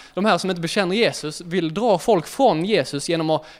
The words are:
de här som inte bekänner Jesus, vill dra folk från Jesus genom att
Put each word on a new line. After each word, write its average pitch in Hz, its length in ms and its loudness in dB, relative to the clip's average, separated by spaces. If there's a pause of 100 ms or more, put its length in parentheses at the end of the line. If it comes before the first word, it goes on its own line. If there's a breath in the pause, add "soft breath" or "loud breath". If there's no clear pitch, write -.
(140 loud breath)
de 185 120 -2
här 202 120 4
som 185 120 -4
inte 180 120 -4
bekänner 180 340 -2
Jesus, 156 460 -2
vill 170 320 -2
dra 202 240 2
folk 170 300 2
från 180 380 2
Jesus 151 440 -2
genom 165 200 0
att 151 160 0 (140 loud breath)